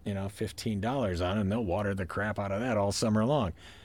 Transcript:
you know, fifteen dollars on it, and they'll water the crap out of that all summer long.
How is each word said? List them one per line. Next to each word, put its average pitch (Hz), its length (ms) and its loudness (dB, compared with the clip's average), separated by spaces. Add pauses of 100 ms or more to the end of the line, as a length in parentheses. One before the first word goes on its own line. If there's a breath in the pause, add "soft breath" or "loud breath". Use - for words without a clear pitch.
you 104 120 -4
know, 98 140 -2
fifteen 104 520 -4
dollars 110 400 0
on 92 160 2
it, 107 40 2
and 98 100 2
they'll 117 120 2
water 98 300 0
the 92 140 -4
crap 104 320 -2
out 101 120 -2
of 98 100 0
that 123 140 0
all 101 160 2
summer 107 320 2
long. 120 300 2 (320 soft breath)